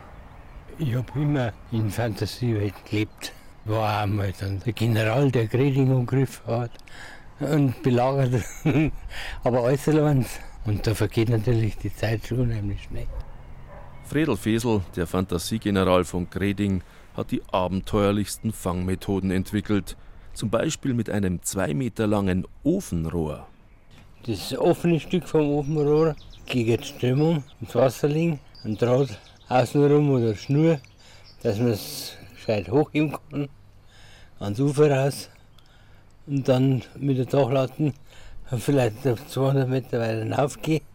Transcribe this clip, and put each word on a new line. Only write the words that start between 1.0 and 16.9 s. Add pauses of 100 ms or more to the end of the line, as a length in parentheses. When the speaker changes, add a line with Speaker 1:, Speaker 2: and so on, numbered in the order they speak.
Speaker 1:
immer (180)
in
Fantasiewelt (160)
gelebt. (340)
War
einmal
dann
der
General,
der
Greding
angegriffen
hat (680)
und
belagert, (200)
<laughs> (520)
aber
alles
allein. (400)
Und
da
vergeht
natürlich
die
Zeit
schon
unheimlich
schnell. (960)
Speaker 2:
Fredel
Fesel, (140)
der
Fantasiegeneral
von
Greding, (340)